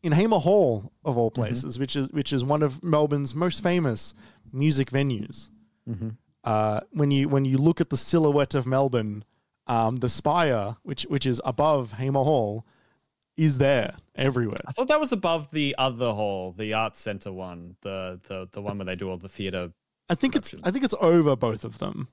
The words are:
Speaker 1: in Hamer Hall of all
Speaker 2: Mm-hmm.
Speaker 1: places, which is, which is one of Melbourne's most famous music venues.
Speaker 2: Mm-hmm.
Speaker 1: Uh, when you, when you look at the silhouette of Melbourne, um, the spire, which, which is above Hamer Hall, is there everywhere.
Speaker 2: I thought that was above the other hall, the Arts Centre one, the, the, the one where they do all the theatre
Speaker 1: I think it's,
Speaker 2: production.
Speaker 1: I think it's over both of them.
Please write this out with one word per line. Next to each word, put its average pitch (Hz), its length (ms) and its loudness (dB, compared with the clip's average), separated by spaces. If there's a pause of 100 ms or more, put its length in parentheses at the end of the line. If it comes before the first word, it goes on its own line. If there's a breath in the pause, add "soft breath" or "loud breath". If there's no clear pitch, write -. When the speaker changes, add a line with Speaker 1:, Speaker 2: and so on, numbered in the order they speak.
Speaker 1:
in 165 100 0
Hamer 202 260 4
Hall 143 540 4 (120)
of 127 140 0
all 113 120 2
Speaker 2:
Mm-hmm. 123 120 -2
Speaker 1:
places, 117 360 -4
which 135 180 -4
is, 131 160 -2
which 147 200 -2
is 127 120 0
one 151 180 2
of 143 200 -2
Melbourne's 147 520 0
most 170 280 -2
famous 170 520 0 (380 loud breath)
music 139 380 2
venues. 131 600 -2 (380)
Speaker 2:
Mm-hmm. 113 220 -6 (340)
Speaker 1:
Uh, 107 360 0 (120)
when 147 180 2
you, 139 180 2
when 139 160 2
you 131 140 2
look 160 220 4
at 170 100 0
the 139 60 -2
silhouette 147 580 2
of 127 120 0
Melbourne, 123 580 0 (420)
um, 117 300 2
the 127 120 -2
spire, 131 760 0
which, 143 200 -8
which 139 220 -2
is 123 180 0
above 135 480 0
Hamer 135 300 0
Hall, 113 420 0 (720)
is 151 220 2
there 135 380 2 (180)
everywhere. 123 520 0
Speaker 2:
I 131 60 -12
thought 254 160 -2
that 302 120 4
was 269 120 -2
above 165 400 -2
the 147 240 0
other 123 360 0
hall, 98 440 -4
the 107 160 -6
Arts 110 280 -2
Centre 98 320 -8
one, 90 500 -12
the, 95 360 -8 (100)
the, 92 240 -10
the 101 100 -12
one 101 160 -6
where 95 80 -8
they 92 80 -6
do 95 160 -8
all 90 80 -8
the 95 100 -16
theatre 92 440 -6 (360)
Speaker 1:
I 175 60 0
think - 220 -2
it's, - 160 -4
Speaker 2:
production. - 160 -4
Speaker 1:
I - 40 2
think 269 120 -2
it's - 180 0
over 160 340 6
both 113 280 -2
of 113 140 -10
them. 98 340 -6